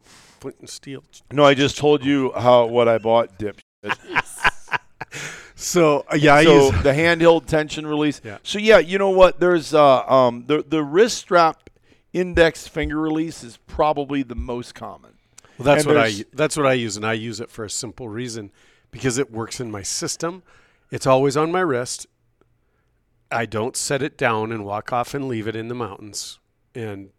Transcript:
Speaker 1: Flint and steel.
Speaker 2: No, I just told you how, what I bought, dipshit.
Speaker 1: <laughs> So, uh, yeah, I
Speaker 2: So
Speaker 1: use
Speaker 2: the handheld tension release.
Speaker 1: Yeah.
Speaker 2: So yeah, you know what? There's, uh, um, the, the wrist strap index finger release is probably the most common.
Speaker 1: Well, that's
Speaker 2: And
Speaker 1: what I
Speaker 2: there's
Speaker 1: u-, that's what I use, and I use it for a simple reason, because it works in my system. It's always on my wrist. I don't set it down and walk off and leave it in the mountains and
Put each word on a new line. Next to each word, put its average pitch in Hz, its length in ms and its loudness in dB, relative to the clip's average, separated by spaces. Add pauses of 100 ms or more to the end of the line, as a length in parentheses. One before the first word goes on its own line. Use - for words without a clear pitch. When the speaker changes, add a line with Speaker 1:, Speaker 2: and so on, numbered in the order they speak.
(400)
Speaker 1:
Flint - 220 -16
and - 80 -20
steel. 135 340 -18 (260)
Speaker 2:
No, 143 140 2
I 143 120 8
just 143 220 0
told 147 280 2
you 135 320 0
how, 120 300 4
what 117 200 2
I 113 120 2
bought, 113 380 0
dipshit. 101 220 -10 (240)
Speaker 1:
<laughs> - 400 -6 (1400)
So, 151 520 0
uh, 156 40 -2
yeah, 147 200 6
I 151 80 8
Speaker 2:
So 143 260 8
Speaker 1:
use 90 140 0
Speaker 2:
the 143 100 4
handheld 165 540 4
tension 151 400 -4
release. 151 360 -2
Speaker 1:
Yeah. 104 200 -16
Speaker 2:
So - 160 -8
yeah, 214 180 6
you 180 220 0
know 196 100 0
what? 185 300 4
There's, 175 340 2
uh, 135 340 6
um, 120 380 2
the, 151 200 0
the 151 180 -4
wrist 180 340 0
strap 165 540 0 (420)
index 170 540 0
finger 151 320 -6
release 156 440 -6
is 117 220 -20
probably 143 560 -2
the 120 140 -10
most 120 400 -10
common. - 380 -18 (440)
Speaker 1:
Well, 123 80 -12
that's 143 180 4
Speaker 2:
And 147 120 0
Speaker 1:
what - 20 4
I 117 60 4
Speaker 2:
there's 104 160 -2
Speaker 1:
u-, 110 140 -12
that's 143 240 -2
what 143 100 0
I 131 60 4
use, 113 220 -2
and 104 120 -8
I 113 60 -2
use 110 260 -8
it 113 100 -14
for 113 160 -14
a 95 60 -14
simple 120 360 -12
reason, 110 440 -12 (400)
because 123 260 -4
it 135 140 -4
works 110 280 -10
in 117 120 -10
my 104 100 -10
system. 170 600 -8 (480)
It's 131 160 -6
always 135 280 2
on 156 160 0
my 180 100 -2
wrist. 127 440 -4 (1300)
I 117 160 -4
don't 110 280 -6
set 139 280 -4
it 156 120 -8
down 110 360 -2
and 110 120 -8
walk 104 300 -8
off 120 220 -6
and 135 120 -8
leave 113 200 -6
it 110 80 -8
in 113 140 -10
the 120 60 -10
mountains 104 600 -14 (380)
and 101 440 -12